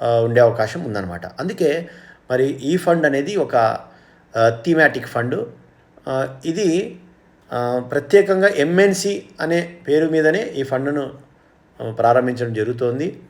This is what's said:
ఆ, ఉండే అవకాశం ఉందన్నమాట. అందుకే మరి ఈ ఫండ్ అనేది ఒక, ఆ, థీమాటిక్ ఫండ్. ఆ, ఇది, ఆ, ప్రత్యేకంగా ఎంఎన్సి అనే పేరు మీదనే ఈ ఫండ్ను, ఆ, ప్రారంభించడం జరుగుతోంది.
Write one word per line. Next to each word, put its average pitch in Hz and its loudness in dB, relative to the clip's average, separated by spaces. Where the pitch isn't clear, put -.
ఆ, 120 -2
ఉండే 117 4
అవకాశం 113 2
ఉందన్నమాట. 92 -8
అందుకే 170 -4
మరి 127 2
ఈ 135 -2
ఫండ్ 170 2
అనేది 143 -2
ఒక, 185 -2
ఆ, 113 4
థీమాటిక్ 156 2
ఫండ్. 123 -4
ఆ, 135 -4
ఇది, 170 -2
ఆ, 123 -2
ప్రత్యేకంగా 190 4
ఎంఎన్సి 190 2
అనే 170 -2
పేరు 156 2
మీదనే 160 2
ఈ 135 -6
ఫండ్ను, 135 -4
ఆ, 117 -6
ప్రారంభించడం 120 2
జరుగుతోంది. 120 -4